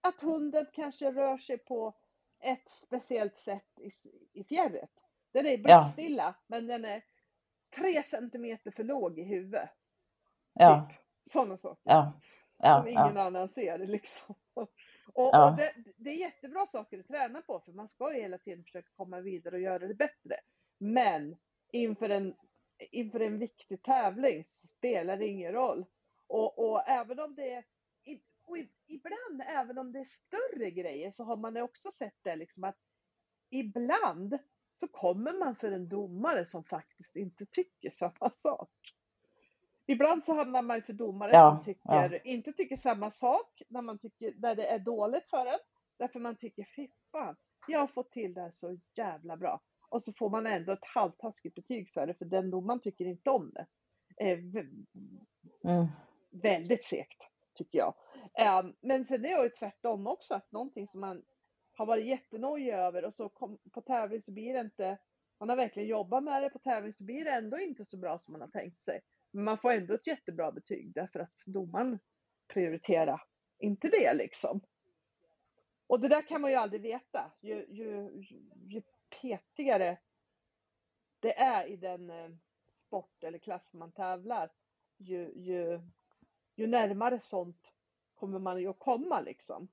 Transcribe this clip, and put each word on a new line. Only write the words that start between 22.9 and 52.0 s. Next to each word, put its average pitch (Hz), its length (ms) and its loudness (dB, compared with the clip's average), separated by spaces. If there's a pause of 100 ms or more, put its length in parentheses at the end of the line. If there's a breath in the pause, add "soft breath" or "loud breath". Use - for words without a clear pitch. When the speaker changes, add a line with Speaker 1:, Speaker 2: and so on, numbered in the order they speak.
Speaker 1:
inför 226 280 -6
en 214 200 -2
viktig - 440 -10
tävling 214 600 0
så - 240 -20
spelar 196 500 -2
det 214 100 -4
ingen 190 240 -6
roll. 220 340 -2 (420)
Och, 220 440 0
och 214 180 0
även 247 300 0
om 302 160 -8
det 262 180 -8
är, 247 100 -12 (420)
i-, 277 160 -14 (260)
och 339 100 -8
i-, 269 140 -12 (160)
ibland, 339 600 -12
även 254 300 -4
om 254 140 -10
det 269 80 -10
är 262 60 -10
större 370 680 -8
grejer, 170 400 -8
så 233 120 -14
har 220 140 -4
man 226 200 -8
också 247 340 -10
sett - 300 -12
det, 175 140 -6
liksom, 170 280 -14
att 196 140 -6 (720)
ibland 240 880 -2 (380)
så - 120 -8
kommer 202 460 0
man 330 220 -2
för 214 160 -4
en 180 180 -6
domare 196 560 -2
som 170 180 -12
faktiskt - 520 -12
inte 190 300 -10
tycker - 440 -6
samma - 480 -2
sak. - 320 -4 (1160)
Ibland 294 380 4
så 320 100 -2
hamnar 254 280 0
man 233 160 -2
ju 226 40 -4
för 226 120 -14
domare 202 380 -2
Speaker 2:
Ja, 156 240 12
Speaker 1:
som - 100 -8
tycker, 151 460 2
Speaker 2:
ja. 175 120 -6
Speaker 1:
inte 254 300 -6
tycker 302 240 -4
samma 214 340 -2
sak, 294 580 0
när 240 120 -10
man 226 180 -12
tycker, 226 320 -10
där 226 240 -2
det 214 120 -4
är 226 120 0
dåligt 226 500 -2
för 262 160 0
en. 285 140 -2 (380)
Därför 247 220 -6
man 233 160 -6
tycker, 208 400 -14
"Fy 285 120 -10 (240)
fan, 294 240 -6 (320)
jag 302 120 0
har 277 80 2
fått 254 240 -8
till 202 220 -8
det 180 80 -10
här 175 100 -12
så 180 260 -12 (160)
jävla 170 440 -8
bra." 175 240 -4 (280)
Och 233 140 -4
så 208 100 -12
får 208 160 -2
man 220 180 -2
ändå 185 240 -2
ett 196 140 -6
halvtaskigt - 720 -4
betyg 208 340 -10
för 151 180 -4